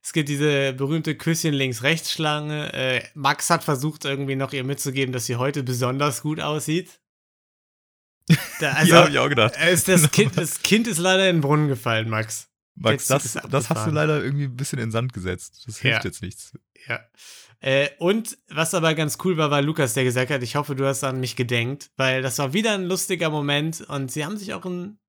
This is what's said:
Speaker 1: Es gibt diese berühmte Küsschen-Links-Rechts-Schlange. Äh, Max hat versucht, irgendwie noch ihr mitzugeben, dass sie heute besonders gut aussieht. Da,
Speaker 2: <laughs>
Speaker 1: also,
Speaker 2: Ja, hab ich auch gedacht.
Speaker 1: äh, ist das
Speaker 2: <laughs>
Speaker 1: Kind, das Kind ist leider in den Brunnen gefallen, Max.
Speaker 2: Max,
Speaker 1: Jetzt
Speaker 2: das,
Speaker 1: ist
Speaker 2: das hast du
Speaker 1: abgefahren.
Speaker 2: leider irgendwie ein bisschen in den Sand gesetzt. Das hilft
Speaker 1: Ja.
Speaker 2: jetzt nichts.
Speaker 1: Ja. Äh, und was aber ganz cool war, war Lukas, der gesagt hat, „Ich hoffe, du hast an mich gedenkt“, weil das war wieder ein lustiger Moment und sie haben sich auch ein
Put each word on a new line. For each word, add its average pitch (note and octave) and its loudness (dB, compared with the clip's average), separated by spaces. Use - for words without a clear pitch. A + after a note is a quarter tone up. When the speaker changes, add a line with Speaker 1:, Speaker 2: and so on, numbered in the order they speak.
Speaker 1:
Es - -12
gibt D#3 0
diese C#3+ 2
berühmte D3 -2
Küsschen-Links-Rechts-Schlange. D3+ -2
Äh, C3 -2
Max C#3+ 0
hat E3+ 4
versucht, D3 -2
irgendwie C#3 -2
noch C3+ -4
ihr C3 -4
mitzugeben, C3+ -2
dass A#2+ -4
sie A#2+ -2
heute C#3 0
besonders B2+ -2
gut D#3 -4
aussieht. D3+ -4
Da, D3 0
Speaker 2:
<laughs> - -
Speaker 1:
also, D#3+ 6
Speaker 2:
Ja, E3+ 12
hab D#3 6
ich C#3 2
auch C3+ 2
gedacht. A#2 4
Speaker 1:
äh, E3 4
ist - 2
das F3 6
Speaker 2:
<laughs> - -
Speaker 1:
Kind, - 4
das - -4
Kind A3 4
ist F3+ -2
leider F#3 4
in F3 2
den D#3 2
Brunnen D3 4
gefallen, A2+ 0
Max. A2 -4
Speaker 2:
Max, - 0
Speaker 1:
Jetzt - -4
Speaker 2:
das, C#3 2
Speaker 1:
ist - -6
Speaker 2:
das - -6
hast - -6
du C3+ 2
Speaker 1:
abgefahren. B2 0
Speaker 2:
leider D3+ 2
irgendwie C#3+ -2
ein B2 -8
bisschen C3+ -6
in A2+ -4
den A2 -4
Sand A#2+ -2
gesetzt. F2+ -8
Das A2+ -14
hilft A2+ 0
Speaker 1:
Ja. - -4
Speaker 2:
jetzt - -12
nichts. - -14
Speaker 1:
Ja. B2 -6
Äh, C#3 2
und G#3 -2
was D#3+ -2
aber D#3+ 2
ganz D3+ -2
cool F3+ 2
war, D3+ 2
war C#3+ 2
Lukas, C#3+ 0
der C3+ 2
gesagt B2+ 0
hat, C3+ 0
„Ich A#2 -8
hoffe, C#3+ -2
du C3+ -2
hast C#3 0
an C3 -4
mich B2 -6
gedenkt“, B2 -2
weil C3 0
das C3 -4
war C3+ -2
wieder G#3+ 0
ein F#3+ -2
lustiger F3+ -2
Moment D3+ -2
und C#3 -6
sie D3+ -4
haben G3 -8
sich G3+ -10
auch F#3 -10
ein F3+ -8